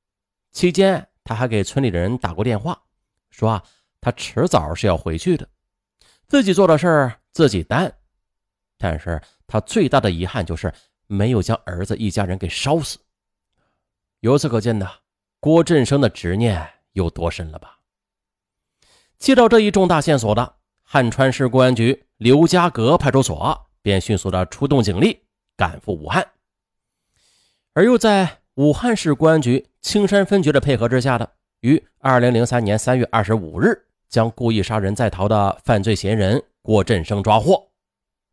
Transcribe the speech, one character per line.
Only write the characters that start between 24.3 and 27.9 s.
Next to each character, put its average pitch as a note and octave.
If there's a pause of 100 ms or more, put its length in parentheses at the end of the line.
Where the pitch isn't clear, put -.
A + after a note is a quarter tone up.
的 F#2
出 -
动 C#3
警 G2
力 G#3 (320)
赶 E2+
赴 G#2
武 D2+
汉， - (1400)
而 F3
又 B3